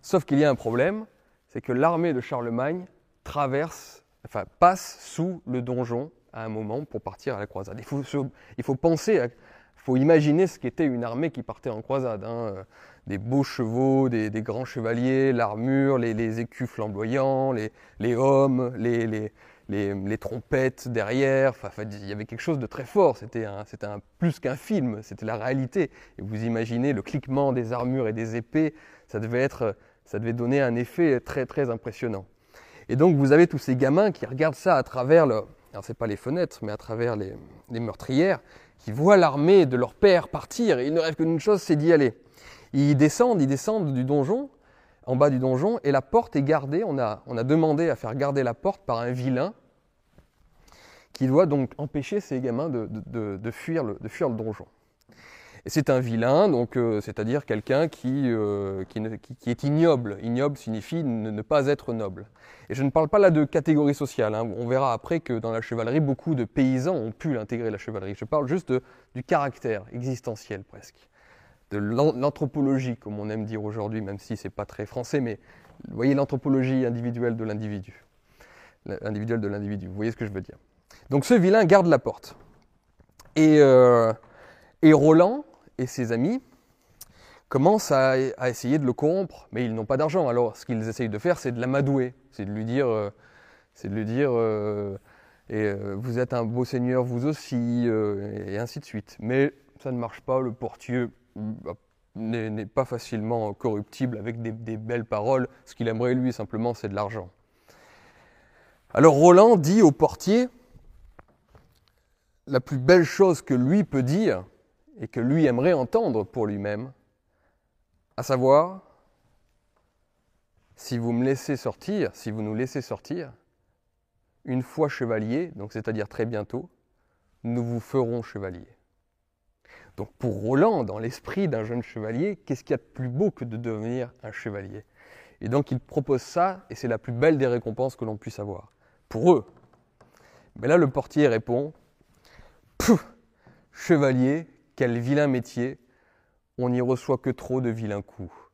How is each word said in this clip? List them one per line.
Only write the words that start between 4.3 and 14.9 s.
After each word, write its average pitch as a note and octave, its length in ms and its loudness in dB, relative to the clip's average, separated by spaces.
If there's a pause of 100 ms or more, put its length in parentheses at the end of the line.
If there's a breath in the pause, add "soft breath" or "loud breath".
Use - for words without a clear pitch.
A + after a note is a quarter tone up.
passe F3+ 420 4
sous E3+ 460 -6
le B2 160 -4
donjon B2 480 -4 (200)
à A2+ 140 -12
un A2 40 -8
moment A2 360 -6
pour - 160 -12
partir A#2 340 -8
à G2+ 40 -8
la G#2 80 -8
croisade. G2+ 320 -12
Il A2 60 -18
faut C#3 180 -6
se, C#3+ 140 -8 (400 soft breath)
il B2 60 -8
faut C3+ 120 -2
penser, E3 440 2
à, B2 60 0
il A#2+ 60 -6 (440 soft breath)
faut B2+ 220 0
imaginer D3+ 500 6
ce - 120 -10
qu'était C#3 260 -2
une B2 180 -2
armée B2 280 -4
qui B2 100 -10
partait - 300 -10
en G#2+ 100 -8
croisade, A#2+ 420 -4
hein, A2+ 320 -8
euh, F#2+ 80 -14 (440 soft breath)
des G2 100 -6
beaux B2 260 0
chevaux, C3 680 0
des, A2 200 -2
des A2 140 -4
grands A#2 220 -6
chevaliers, B2+ 680 0